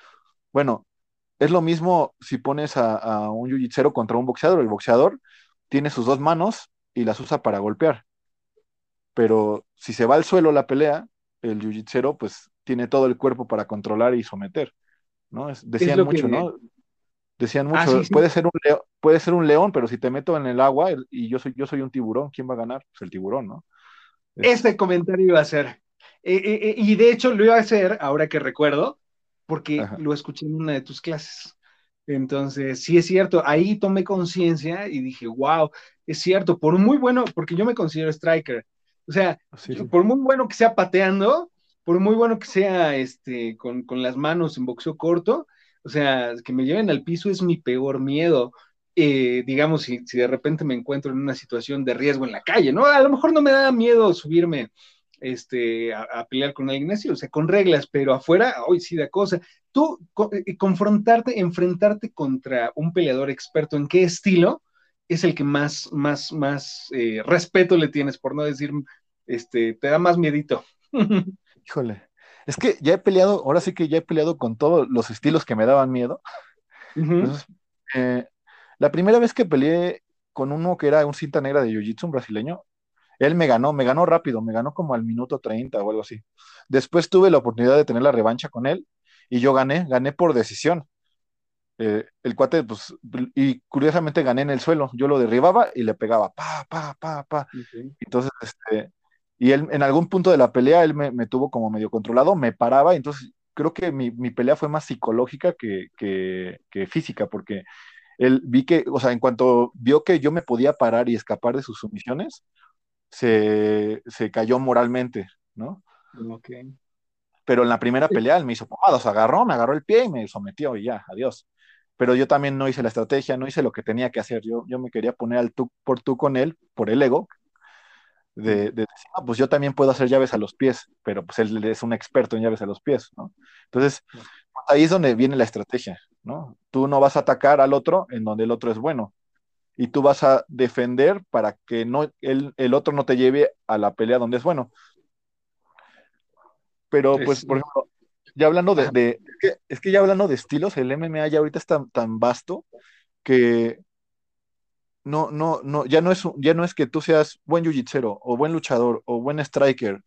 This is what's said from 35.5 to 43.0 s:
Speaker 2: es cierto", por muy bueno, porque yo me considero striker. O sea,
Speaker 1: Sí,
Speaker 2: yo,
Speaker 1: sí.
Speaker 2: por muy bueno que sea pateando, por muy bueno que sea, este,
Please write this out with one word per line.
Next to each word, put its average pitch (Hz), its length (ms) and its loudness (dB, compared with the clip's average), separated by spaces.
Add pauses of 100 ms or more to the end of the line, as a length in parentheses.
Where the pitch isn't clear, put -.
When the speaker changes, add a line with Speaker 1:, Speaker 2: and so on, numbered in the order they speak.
Speaker 2:
es 156 140 -8
cierto", 180 380 2
por 160 200 2
muy 247 200 6
bueno, 247 260 2 (100)
porque 165 220 -6
yo 196 80 0
me 240 100 0
considero 156 360 -4
striker. 156 560 -2 (400)
O 165 60 -12
sea, 180 260 0 (180)
Speaker 1:
Sí, - 180 -10
Speaker 2:
yo, 196 120 -8
Speaker 1:
sí. - 20 -12
Speaker 2:
por 175 160 4
muy 247 140 2
bueno 262 300 0
que - 60 -12
sea 226 200 4
pateando, 196 760 2 (340)
por 175 160 2
muy 208 140 4
bueno 226 240 2
que - 80 -16
sea, 180 500 0
este, 123 600 -8